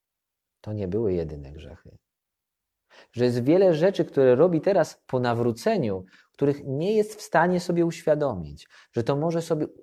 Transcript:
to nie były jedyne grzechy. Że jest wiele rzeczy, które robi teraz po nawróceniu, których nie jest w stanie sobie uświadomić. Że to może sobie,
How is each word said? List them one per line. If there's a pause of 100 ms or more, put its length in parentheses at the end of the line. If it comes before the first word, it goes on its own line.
(600)
to
nie
były
jedyne
grzechy. (1120)
Że
jest
wiele
rzeczy,
które
robi
teraz
po
nawróceniu, (280)
których
nie
jest
w
stanie
sobie
uświadomić. (240)
Że
to
może
sobie, (160)